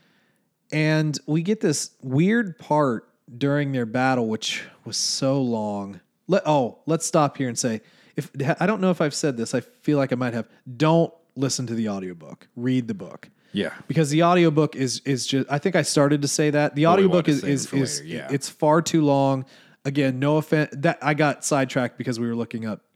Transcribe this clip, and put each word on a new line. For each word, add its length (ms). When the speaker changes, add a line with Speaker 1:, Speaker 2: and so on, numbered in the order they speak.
Speaker 1:
And 540
we 160
get 180
this 320
weird 560
part 500
during 360
their 140
battle, 420
which 360
was 120
so 440
long. 600
Let, 180
oh, 420
let's 200
stop 300
here 120
and 100
say, 220
if, 140
I 60
don't 140
know 100
if 100
I've 140
said 220
this. 180
I 60
feel 380
like 140
I 40
might 180
have. 140
Don't 360
listen 320
to 60
the 140
audiobook. 680
Read 320
the 60
book. 360
Speaker 2:
Yeah. 200
Speaker 1:
Because 240
the 140
audiobook 520
is, 300
is 200
just, 240
I 80
think 160
I 80
started 380
to 80
say 220
that. 240
The 100
Speaker 2:
But 60
we 40
Speaker 1:
audiobook 200
Speaker 2:
wanted 0
to 60
Speaker 1:
is, 80
Speaker 2:
save 80
it 60
Speaker 1:
is, 120
Speaker 2:
for 100
Speaker 1:
is, 260
Speaker 2:
later, 120
yeah. 160
Speaker 1:
it's 200
far 320
too 200
long. 440
Again, 320
no 180
offen-, 360
that, 280
I 140
got 320
sidetracked 500
because 240
we 60
were 80
looking 320
up 160